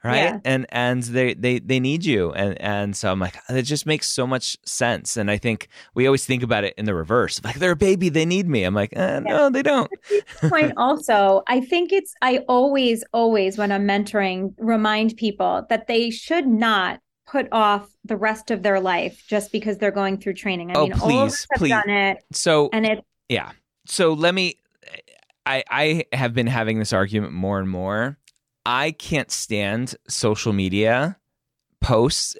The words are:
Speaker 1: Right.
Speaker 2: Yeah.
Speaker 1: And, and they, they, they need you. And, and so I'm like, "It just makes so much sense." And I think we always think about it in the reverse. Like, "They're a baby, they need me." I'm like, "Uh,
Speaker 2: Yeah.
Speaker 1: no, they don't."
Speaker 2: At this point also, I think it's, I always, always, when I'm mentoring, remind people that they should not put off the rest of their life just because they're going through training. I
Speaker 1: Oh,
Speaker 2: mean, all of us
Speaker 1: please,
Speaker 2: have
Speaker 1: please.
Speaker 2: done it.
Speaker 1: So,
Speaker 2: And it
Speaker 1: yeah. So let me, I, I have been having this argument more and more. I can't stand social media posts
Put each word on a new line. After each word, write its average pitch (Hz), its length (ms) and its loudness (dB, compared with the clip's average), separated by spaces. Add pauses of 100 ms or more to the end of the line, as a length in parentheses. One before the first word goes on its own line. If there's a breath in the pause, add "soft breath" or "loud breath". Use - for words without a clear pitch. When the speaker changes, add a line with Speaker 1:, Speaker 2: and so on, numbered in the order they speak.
Speaker 1:
Right. 123 120 0
Speaker 2:
Yeah. 170 280 0
Speaker 1:
And, 131 240 0
and 123 340 0
they, 120 320 0
they, 123 240 0
they 127 220 0
need 147 240 -2
you. 98 280 2
And, 98 280 -2
and 101 360 -4
so 98 140 -2
I'm 95 80 0
like, 90 180 -4 (120)
"It 127 140 -2
just 143 240 -4
makes 151 200 -2
so - 180 -2
much 127 400 -4
sense." - 520 -2
And 104 120 -2
I 104 80 2
think 110 300 -4 (280 loud breath)
we 123 120 2
always 135 180 4
think 123 200 -2
about 110 180 0
it 101 160 -2
in 107 60 -6
the 104 100 0
reverse. 87 480 0
Like, 117 140 -8
"They're 175 160 2
a 165 40 0
baby, 190 320 2
they 160 180 2
need 185 200 0
me." 131 160 0
I'm 92 120 0
like, 104 200 0
"Uh, - 320 -2
Speaker 2:
Yeah. - 100 -2
Speaker 1:
no, 285 140 6
they 262 120 0
don't." 277 300 2
Speaker 2:
At 392 60 -12 (100)
this - 420 0
point 311 260 2
also, 220 720 4
I 254 120 2
think 349 320 0
it's, 392 300 0
I 254 240 2
always, 254 560 2 (100)
always, 214 460 2
when 202 140 0
I'm 196 160 0
mentoring, 196 680 0
remind 220 580 0
people 185 540 -2
that 226 180 -2
they 233 220 0
should 320 360 -2
not 220 540 2 (260)
put 269 240 -2
off 208 380 2 (160)
the 214 120 -6
rest 214 360 -2
of 190 100 -4
their 196 160 2
life 180 480 -4
just 208 240 -2
because 214 280 -4
they're 208 120 0
going 196 280 -2
through 196 160 -6
training. 175 360 -6
I 180 40 -4
Speaker 1:
Oh, 147 100 4
Speaker 2:
mean, 139 80 -2
all - 180 0
of 269 200 2
us - 160 -8
Speaker 1:
please, - 40 -
Speaker 2:
have 277 80 0
Speaker 1:
please. 165 120 2
Speaker 2:
done 208 200 0
it. 196 280 0 (140)
Speaker 1:
So, 151 400 2
Speaker 2:
And 220 140 0
it 214 180 -2 (240)
Speaker 1:
yeah. 95 220 -4 (360)
So 165 260 2
let 165 240 2
me, 180 180 -2 (920)
I, 131 220 -2
I 151 440 0
have 123 200 0
been 120 140 0
having 113 320 0
this 107 140 -2
argument 98 400 0
more 95 260 -2
and 95 100 -2
more. 101 500 -4 (500)
I 131 220 0
can't 151 400 -4
stand 107 640 -4 (140)
social 107 440 0
media 110 640 2 (640)
posts 120 600 2